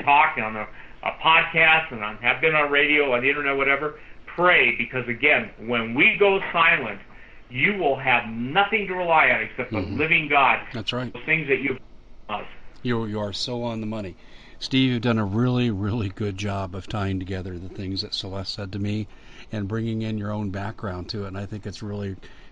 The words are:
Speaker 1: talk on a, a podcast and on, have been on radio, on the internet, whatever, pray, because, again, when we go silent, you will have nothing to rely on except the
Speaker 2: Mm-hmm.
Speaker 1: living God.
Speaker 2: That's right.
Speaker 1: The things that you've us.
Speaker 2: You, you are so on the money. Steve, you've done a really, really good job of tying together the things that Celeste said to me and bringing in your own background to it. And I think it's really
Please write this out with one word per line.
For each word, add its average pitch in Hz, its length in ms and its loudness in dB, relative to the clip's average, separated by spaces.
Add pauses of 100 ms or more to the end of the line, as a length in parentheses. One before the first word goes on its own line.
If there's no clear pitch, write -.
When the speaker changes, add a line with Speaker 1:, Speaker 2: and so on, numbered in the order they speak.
Speaker 1:
talk 143 340 4
on 110 180 -4
a, 107 120 -6 (360)
a 110 80 0 (120)
podcast 160 680 4
and 110 120 -8
on, 107 140 -6
have 123 240 0
been 156 140 4
on 147 160 2
radio, 147 420 4
on 120 80 2
the 135 80 2
internet, 143 260 0
whatever, 139 440 0 (260)
pray, 156 520 4
because, 120 300 -4
again, 120 420 2 (100)
when 113 340 -2
we 196 240 4
go 196 220 4 (120)
silent, 160 480 2 (500)
you 139 280 0
will 139 200 2
have 123 320 2
nothing 190 580 0
to 185 60 -4
rely 165 360 4
on 117 120 2
except 117 300 -6
the 110 60 -2
Speaker 2:
Mm-hmm. 92 200 -2
Speaker 1:
living 160 320 2
God. 131 300 4 (140)
Speaker 2:
That's 117 200 -6
right. 123 180 -4
Speaker 1:
The - 140 -10
things 160 220 0
that 135 120 4
you've 131 200 -4 (500)
us. 104 160 -6 (380)
Speaker 2:
You, 117 220 0
you 107 140 -4
are 101 140 -4
so 120 300 -4
on 113 180 -4
the 107 60 -4
money. 107 280 -6 (440)
Steve, 131 320 2
you've 120 100 0
done 117 180 4
a 107 60 2
really, 123 460 2
really 101 380 0
good 98 280 -4
job 98 380 -4
of 95 120 -10
tying 98 320 -2
together 92 380 -6
the 92 120 -10
things 95 320 -6
that 104 120 -8
Celeste 95 400 -6
said 98 200 -8
to 107 60 -4
me 104 280 -2 (440)
and 104 160 -2
bringing 113 340 -2
in 110 160 -2
your 104 140 -4
own 104 200 -2
background 98 580 -6
to 101 160 -6
it. 95 40 -8
And 92 80 -8
I 101 80 -6
think 101 200 -8
it's 101 160 -10
really 101 360 -6 (340)